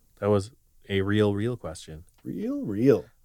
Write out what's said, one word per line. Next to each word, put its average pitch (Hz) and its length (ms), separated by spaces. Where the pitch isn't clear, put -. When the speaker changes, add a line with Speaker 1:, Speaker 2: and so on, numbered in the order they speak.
Speaker 1:
That 101 100
was 104 200
a 98 120
real, 101 340
real 113 220
question. 80 480
Speaker 2:
Real, 254 380
real. 113 440